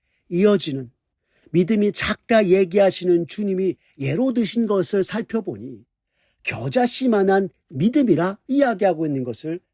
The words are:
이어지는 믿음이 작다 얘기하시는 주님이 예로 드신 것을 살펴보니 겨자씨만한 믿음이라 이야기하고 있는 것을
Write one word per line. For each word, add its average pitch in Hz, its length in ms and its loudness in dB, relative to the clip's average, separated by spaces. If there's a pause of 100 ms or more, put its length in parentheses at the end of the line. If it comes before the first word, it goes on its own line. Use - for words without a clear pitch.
(280)
이어지는 170 640 0 (580)
믿음이 208 420 2
작다 - 540 0
얘기하시는 180 800 2
주님이 190 500 -4 (220)
예로 165 340 -2
드신 226 340 -2
것을 196 380 0
살펴보니 135 800 -8 (580)
겨자씨만한 196 1040 0 (200)
믿음이라 190 760 0
이야기하고 202 600 0
있는 135 180 -4
것을 156 360 -8 (140)